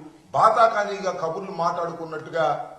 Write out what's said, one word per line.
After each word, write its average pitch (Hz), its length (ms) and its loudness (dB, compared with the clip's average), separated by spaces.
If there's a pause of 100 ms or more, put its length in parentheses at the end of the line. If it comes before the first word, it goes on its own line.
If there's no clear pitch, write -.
(340)
బాతాకానీగా 202 800 4 (100)
కబుర్లు 175 300 -4 (120)
మాట్లాడుకున్నట్టుగా 165 800 -2 (320)